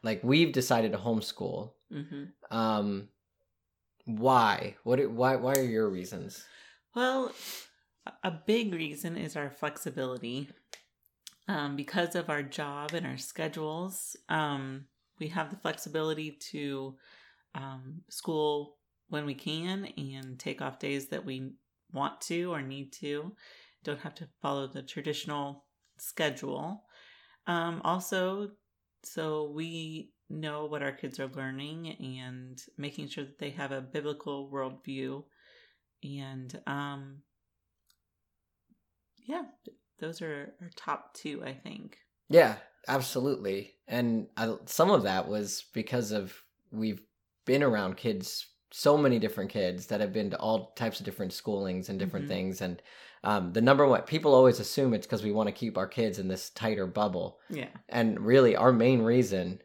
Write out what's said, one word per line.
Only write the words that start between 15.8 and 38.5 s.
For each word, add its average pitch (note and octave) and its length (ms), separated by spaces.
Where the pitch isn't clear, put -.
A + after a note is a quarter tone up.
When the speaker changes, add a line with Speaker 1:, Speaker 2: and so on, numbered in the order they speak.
Speaker 2:
to, C#3 440
um, C3+ 540
school D3 680
when D3 160
we C#3+ 80
can E3+ 520
and C3+ 420
take - 220
off C3+ 180
days C#3 300
that - 160
we C3 260
want C#3 300
to F3 320
or D3+ 80
need C3+ 320
to. D3 420
Don't D3 160
have - 160
to D#3+ 120
follow C#3 260
the C3+ 160
traditional C#3+ 840
schedule. D3 880
Um, E3+ 380
also, F#3+ 680
so D3+ 460
we D#3+ 600
know D3+ 360
what D3 180
our C#3 80
kids C3+ 280
are C3+ 100
learning C#3 580
and B2+ 400
making C#3+ 300
sure D3 160
that C#3 160
they C#3+ 120
have C#3 200
a C3+ 100
biblical C#3+ 720
worldview. C3+ 720
And, C3+ 540
um, C#3 520